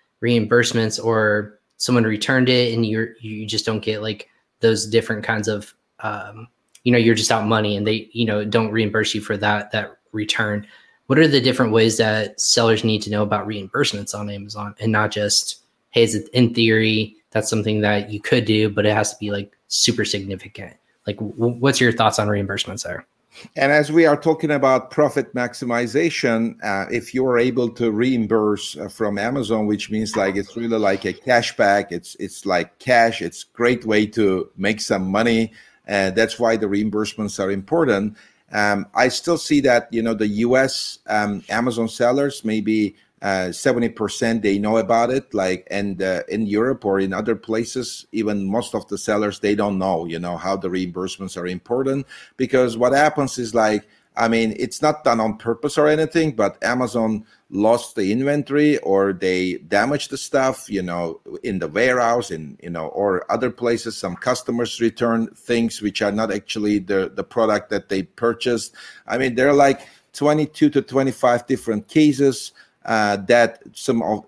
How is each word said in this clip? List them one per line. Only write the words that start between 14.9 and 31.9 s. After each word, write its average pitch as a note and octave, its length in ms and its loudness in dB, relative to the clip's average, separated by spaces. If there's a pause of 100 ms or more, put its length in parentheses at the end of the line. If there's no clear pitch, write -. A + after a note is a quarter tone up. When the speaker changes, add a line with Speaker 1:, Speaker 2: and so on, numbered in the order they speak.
Speaker 1:
not G#2+ 200 2
just, - 500 -2 (300)
"Hey, A#2 120 6
is A2 120 2
it - 140 -6
in A#2+ 240 2
theory, A2 640 2 (160)
that's - 180 -2
something G#2+ 320 0
that G#2 300 0
you G#2 80 -8
could A#2+ 240 0
do, G#2+ 260 2
but G#2 160 -2
it G#2+ 80 4
has G#2+ 200 0
to - 60 -20
be, G2+ 120 -6
like, G2+ 260 -10 (120)
super A2+ 340 0
significant"? G2 720 -8 (320)
Like, G#2 100 -6
w-, A2+ 360 -2
what's C3 260 0
your A#2+ 140 4
thoughts A2 260 2
on G#2 80 0
reimbursements G2+ 560 -4
there? - 220 -10 (500)
Speaker 2:
And C#3 160 2
as D3 180 4
we E3 160 6
are D3 120 6
talking D#3 340 0
about C3 400 2
profit C#3 420 0
maximization, A#2+ 1300 -2
uh, G2 280 -4
if A#2 220 -6
you C3 120 0
are B2 140 2
able A#2+ 300 0
to A2+ 220 -2
reimburse, G#2+ 880 0
uh, E2+ 120 -10
from G2+ 280 -4
Amazon, A2 500 -2
which G#2 220 -2
means, A2 280 -4
like, G2 180 0
it's G2+ 220 -6
really A2+ 200 -2
like G2 280 0
a F#2 80 -2
cashback, G#2+ 800 2